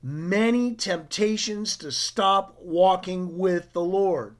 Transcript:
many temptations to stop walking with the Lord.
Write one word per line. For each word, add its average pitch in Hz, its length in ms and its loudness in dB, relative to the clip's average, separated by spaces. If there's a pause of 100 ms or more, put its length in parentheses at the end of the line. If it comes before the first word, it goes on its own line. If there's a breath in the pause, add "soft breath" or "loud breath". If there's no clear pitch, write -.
many 214 720 0
temptations 208 1040 -4
to 147 120 -12
stop 196 720 0
walking 185 760 2
with 180 340 0
the 175 80 -2
Lord. 175 600 0